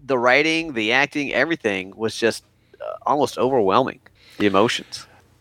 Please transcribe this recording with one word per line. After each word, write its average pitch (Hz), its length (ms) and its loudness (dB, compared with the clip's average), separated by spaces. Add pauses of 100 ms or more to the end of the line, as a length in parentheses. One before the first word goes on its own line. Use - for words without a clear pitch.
the 131 140 0
writing, 151 560 2
the 110 180 0
acting, 139 400 0
everything 107 640 -2
was 110 200 -4
just, - 280 -2 (360)
uh, - 220 -10
almost 135 360 0
overwhelming, 120 640 0 (380)
the 104 80 2
emotions. - 600 0 (340)